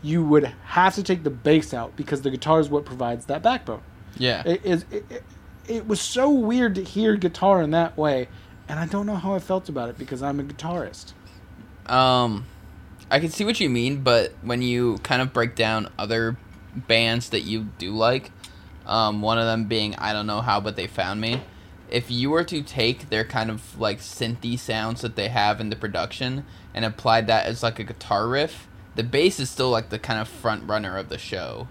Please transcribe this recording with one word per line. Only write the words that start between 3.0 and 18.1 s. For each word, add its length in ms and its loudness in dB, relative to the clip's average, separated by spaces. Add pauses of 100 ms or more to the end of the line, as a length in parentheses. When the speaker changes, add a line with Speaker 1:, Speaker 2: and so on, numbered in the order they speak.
Speaker 1:
that 140 -4
backbone. 400 0 (360)
Speaker 2:
Yeah. 280 0
Speaker 1:
It, 200 2
it, 260 0
it, 180 -6
it, 140 -12 (440)
it 200 -6
was 140 0
so 280 2
weird 460 4
to 80 -2
hear 320 2
guitar 460 4
in 100 0
that 260 2
way, 300 2 (400)
and 120 -6
I 60 -2
don't 200 -4
know 100 -2
how 180 -2
I 60 0
felt 300 -2
about 200 -4
it 80 -12
because 240 -8
I'm 180 -2
a 40 -4
guitarist. 680 -8 (760)
Speaker 2:
Um, 580 4 (640)
I 100 6
can 100 0
see 160 -2
what 140 0
you 100 2
mean, 340 0
but 380 4
when 200 -2
you 420 2
kind 180 0
of 100 -2
break 240 0
down 420 0
other 400 -2 (380)
bands 540 2
that 120 0
you 360 -4
do 180 -6
like, 360 2 (540)